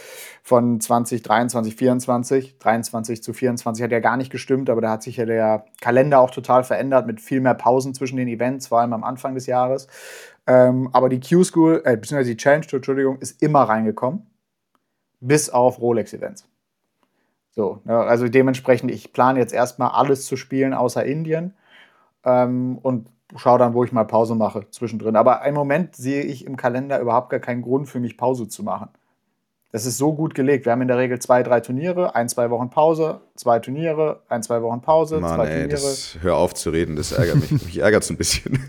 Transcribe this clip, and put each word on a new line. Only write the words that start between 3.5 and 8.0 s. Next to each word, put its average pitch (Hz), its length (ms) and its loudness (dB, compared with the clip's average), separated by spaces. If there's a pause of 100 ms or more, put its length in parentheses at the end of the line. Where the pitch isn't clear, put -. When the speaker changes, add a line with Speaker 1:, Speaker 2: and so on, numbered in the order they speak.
Speaker 1:
hat 113 80 -4
ja 117 80 2
gar 113 160 2
nicht 131 140 -6
gestimmt, 131 380 -2
aber 113 120 2
da 110 100 0
hat 110 140 -4
sich 120 140 -12
ja 117 60 -2
der 110 400 0 (160)
Kalender 131 400 6
auch 127 100 6
total 127 340 2
verändert 123 420 0
mit 110 140 -8
viel 135 200 -4
mehr 127 140 4
Pausen 127 400 0
zwischen 131 220 -6